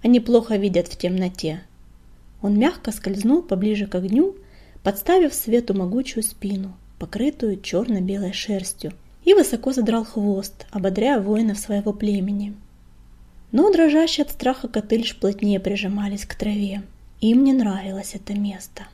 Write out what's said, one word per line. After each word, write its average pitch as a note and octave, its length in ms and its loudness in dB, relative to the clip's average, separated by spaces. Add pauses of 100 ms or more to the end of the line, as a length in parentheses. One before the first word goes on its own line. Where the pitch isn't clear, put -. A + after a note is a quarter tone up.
«Они A#3+ 180 6
плохо A#3 360 2
видят F#3 320 0
в - 100 -16
темноте». F3+ 640 -4 (760)
Он G#3 160 0
мягко B3+ 340 0
скользнул G#3+ 500 0
поближе G#3 460 -2
к G3+ 80 -8
огню, A3+ 400 2 (480)
подставив D#4 500 2
свету A#3 400 0
могучую G#3 500 -2
спину, F#3+ 540 -6 (220)
покрытую G#3+ 600 -2
чёрно-белой G3 720 -2
шерстью, F#3+ 600 -6 (320)
и F4+ 80 8
высоко C4 400 4
задрал A3+ 320 0
хвост, G3+ 680 -4
ободряя G#3 480 0
воинов G#3 380 0
своего G3+ 340 -4
племени. G3+ 640 -2 (960)
Но F4+ 200 6
дрожащие D#4+ 520 4
от - 80 -4
страха B3+ 380 -2
коты G#3+ 280 -2
лишь A#3 200 -4
плотнее G3+ 420 0
прижимались G3+ 680 -4
к - 100 -12
траве. G3+ 480 -4 (360)
Им A#3+ 240 6
не C4+ 100 6
нравилось G3 600 -2
это G3+ 200 -10
место. G3+ 500 -6 (100)